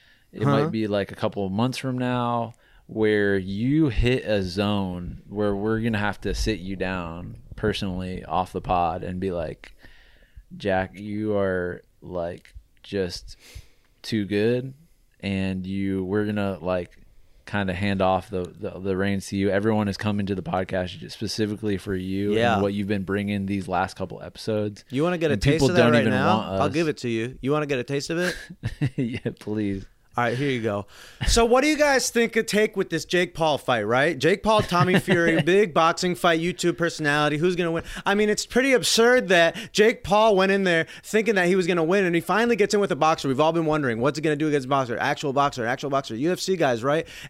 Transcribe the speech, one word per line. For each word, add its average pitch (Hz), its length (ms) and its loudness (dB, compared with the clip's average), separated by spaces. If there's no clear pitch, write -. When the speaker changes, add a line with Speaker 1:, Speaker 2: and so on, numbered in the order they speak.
Speaker 1:
it 95 100 -8
Speaker 2:
Huh? 135 80 2
Speaker 1:
might 143 220 2
be, 110 160 -2
like, 101 240 0
a - 20 -14
couple 101 320 -2
of 95 60 -4
months 120 260 0
from 131 180 -4
now 120 580 -2
where 107 520 2
you 120 500 0
hit 120 360 2
a 101 180 0
zone 92 840 -4
where 101 260 -2
we're 110 260 -2
gonna 113 180 -2
have 104 240 -4
to 98 120 -2
sit 110 240 0
you 95 160 -8
down 92 600 -6
personally 92 720 -4
off 90 280 -2
the 92 80 -4
pod 87 440 0
and 92 160 -6
be 95 100 -2
like, - 460 -8
"Jack, 92 420 -2
you 104 380 -4
are, 92 460 -2
like, 87 520 -8
just - 540 -6
too 107 220 -2
good, 120 500 -2
and 95 460 -2
you, 98 380 -2
we're 104 220 0
gonna, 101 340 -2
like, 90 360 -4
kinda 98 280 -2
hand 98 260 0
off 92 300 2
the, 92 140 -4
the, 87 340 -10
the 95 180 -2
reins 98 320 0
to 101 80 -4
you." 98 140 2
Everyone 104 380 2
is 95 80 -2
coming 104 300 -2
to 98 80 -2
the 92 80 -4
podcast 92 680 -4
specifically 104 680 -4
for 98 180 -4
you 95 400 -2
Speaker 2:
Yeah. 113 200 2
Speaker 1:
and 101 80 2
what 101 120 2
you've 101 140 -4
been 101 160 0
bringing 101 420 -2
these 98 220 -2
last 95 260 0
couple 90 280 -10
episodes. 104 680 -6
Speaker 2:
You 131 120 -2
wanna 175 160 0
get 156 120 0
a 135 40 0
Speaker 1:
And 101 80 -4
Speaker 2:
taste 143 140 4
Speaker 1:
people 139 140 4
Speaker 2:
of - 60 0
that 120 60 8
Speaker 1:
don't 117 100 6
Speaker 2:
right 117 80 6
Speaker 1:
even 110 120 2
Speaker 2:
now? 110 260 4
Speaker 1:
want 85 140 -4
Speaker 2:
I'll 98 160 2
Speaker 1:
us. 98 40 -6
Speaker 2:
give 160 160 0
it 139 100 -2
to 123 100 -4
you. 117 320 -2
You 127 120 -2
wanna 151 140 0
get 139 120 0
a 120 60 -4
taste 139 260 -4
of 165 80 -2
it? 180 180 -2
Speaker 1:
<laughs> - 260 -2
Yeah, 120 420 -4
please. 101 480 -4
Speaker 2:
All 120 80 0
right, 120 120 0
here 143 140 -2
you 123 100 -2
go. 104 260 -4
So 233 160 4
what 240 180 4
do 302 60 2
you 302 100 2
guys 277 320 2
think 233 220 0
could 220 160 0
take 208 280 0
with 185 140 -2
this 160 140 -4
Jake 175 280 0
Paul 156 260 0
fight, 117 260 0
right? 135 340 2
Jake 170 240 2
Paul, 214 180 4
Tommy 180 380 2
Fury, 170 440 2
Speaker 1:
<laughs> 143 40 0
Speaker 2:
big 185 260 4
boxing 170 440 2
fight, 170 240 2
YouTube 170 360 -2
personality. 151 640 0
Who's 180 160 2
gonna 170 160 -2
win? 165 140 -4
I 196 120 2
mean, 214 120 2
it's 214 160 -2
pretty 262 280 2
absurd 233 560 4
that 170 280 4
Jake 214 300 4
Paul 214 320 4
went 190 160 4
in 196 140 2
there 165 240 2
thinking 214 320 0
that 180 100 2
he 180 80 4
was 180 140 2
gonna 175 160 2
win, 190 200 2
and 175 120 0
he 165 40 2
finally 220 360 2
gets 196 180 2
in 208 60 4
with 196 100 2
a 165 60 -2
boxer. 156 320 2
We've 127 120 0
all 160 120 4
been 165 140 0
wondering, 139 340 0
what's 143 180 0
he 151 40 -8
gonna 151 120 2
do 151 140 -2
against 143 180 0
a - 20 -10
boxer? 131 300 0
Actual 139 340 -2
boxer, 139 320 0
actual 135 260 -4
boxer. 135 260 -4
U 151 160 0
F 175 80 -4
C 190 160 -2
guys, 127 260 0
right? 151 240 0